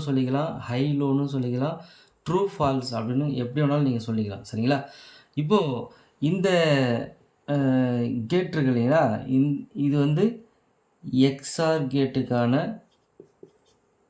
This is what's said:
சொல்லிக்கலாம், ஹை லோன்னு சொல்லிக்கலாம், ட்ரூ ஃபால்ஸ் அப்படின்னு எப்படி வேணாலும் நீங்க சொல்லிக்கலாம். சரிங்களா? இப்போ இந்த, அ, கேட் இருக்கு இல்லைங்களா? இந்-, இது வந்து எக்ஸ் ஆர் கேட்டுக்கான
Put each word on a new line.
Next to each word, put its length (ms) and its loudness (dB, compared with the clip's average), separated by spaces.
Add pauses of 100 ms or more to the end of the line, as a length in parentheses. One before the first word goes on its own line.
சொல்லிக்கலாம், 500 -2
ஹை 420 -2
லோன்னு 340 2
சொல்லிக்கலாம், 420 -2 (500)
ட்ரூ 220 0
ஃபால்ஸ் 460 -2
அப்படின்னு 400 -2
எப்படி 280 -4
வேணாலும் 260 2
நீங்க 200 -2
சொல்லிக்கலாம். 420 -4
சரிங்களா? 280 0 (560)
இப்போ 240 2 (600)
இந்த, 300 0 (1000)
அ, 80 0 (720)
கேட் 260 0
இருக்கு 180 2
இல்லைங்களா? 320 4 (240)
இந்-, 460 0
இது 240 0
வந்து 260 2 (1040)
எக்ஸ் 320 -6
ஆர் 260 0
கேட்டுக்கான 680 0 (1600)